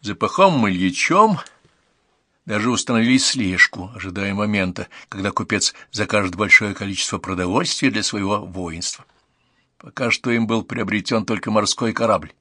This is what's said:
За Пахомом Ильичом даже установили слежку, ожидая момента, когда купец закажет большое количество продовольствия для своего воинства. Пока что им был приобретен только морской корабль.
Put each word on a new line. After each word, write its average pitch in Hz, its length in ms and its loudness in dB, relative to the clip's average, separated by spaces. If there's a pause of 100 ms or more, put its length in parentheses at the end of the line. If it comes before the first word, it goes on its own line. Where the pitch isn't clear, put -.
За - 140 -6
Пахомом 139 540 4
Ильичом 123 680 2 (1080)
даже 107 240 0
установили 120 480 2
слежку, 92 760 0
ожидая 98 380 -4
момента, 101 560 -2 (200)
когда 98 240 -4
купец - 420 0 (180)
закажет 101 420 0
большое 101 400 2
количество 101 440 -6
продовольствия 95 720 -2
для 107 120 -4
своего 101 360 -2
воинства. 87 680 -8 (720)
Пока - 340 -6
что - 200 -2
им 117 160 2
был 113 160 0
приобретен 107 640 -2
только 110 240 -2
морской 107 420 0
корабль. 104 480 0